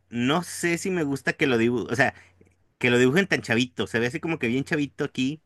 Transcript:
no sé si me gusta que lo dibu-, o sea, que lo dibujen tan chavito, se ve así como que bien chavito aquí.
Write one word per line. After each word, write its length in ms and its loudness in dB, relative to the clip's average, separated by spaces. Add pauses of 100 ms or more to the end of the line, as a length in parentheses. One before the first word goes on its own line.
no 340 0
sé 360 -4
si 120 -4
me 140 -2
gusta 300 -4
que 120 0
lo 120 2
dibu-, 320 2
o 60 -2
sea, 180 2 (640)
que 120 2
lo 80 4
dibujen 300 4
tan 140 -2
chavito, 440 0
se 140 -2
ve 80 0
así 120 -6
como 180 -4
que 100 -2
bien 160 0
chavito 400 -4
aquí. 420 -4